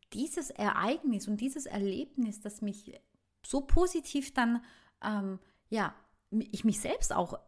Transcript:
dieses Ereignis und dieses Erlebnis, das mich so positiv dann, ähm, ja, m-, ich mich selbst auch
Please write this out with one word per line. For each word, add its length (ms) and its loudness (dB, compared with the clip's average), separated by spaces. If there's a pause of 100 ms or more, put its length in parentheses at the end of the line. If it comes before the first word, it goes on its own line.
(140)
dieses 360 -6
Ereignis 800 0
und 140 -2
dieses 240 -4
Erlebnis, 720 -4
das 220 -12
mich 380 -8 (460)
so 160 0
positiv 720 4
dann, 300 2 (400)
ähm, 360 -4 (300)
ja, 240 -2 (380)
m-, 200 0
ich 120 -4
mich 160 4
selbst 340 -2
auch 340 -2